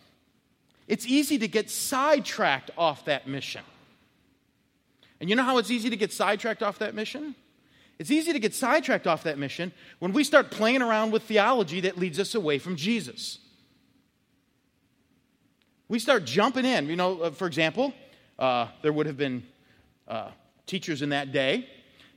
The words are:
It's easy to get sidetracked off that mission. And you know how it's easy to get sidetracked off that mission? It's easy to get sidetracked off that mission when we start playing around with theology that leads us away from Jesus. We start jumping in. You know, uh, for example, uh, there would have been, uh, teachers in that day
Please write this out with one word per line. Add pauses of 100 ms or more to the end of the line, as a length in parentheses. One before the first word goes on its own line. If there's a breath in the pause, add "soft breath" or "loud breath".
(880 soft breath)
It's
easy
to
get
sidetracked
off
that
mission. (1600 soft breath)
And
you
know
how
it's
easy
to
get
sidetracked
off
that
mission? (640 soft breath)
It's
easy
to
get
sidetracked
off
that
mission (280 loud breath)
when
we
start
playing
around
with
theology
that
leads
us
away
from
Jesus. (2500)
We
start
jumping
in.
You
know,
uh,
for
example, (460 soft breath)
uh, (140)
there
would
have
been, (640 soft breath)
uh, (340)
teachers
in
that
day (480 soft breath)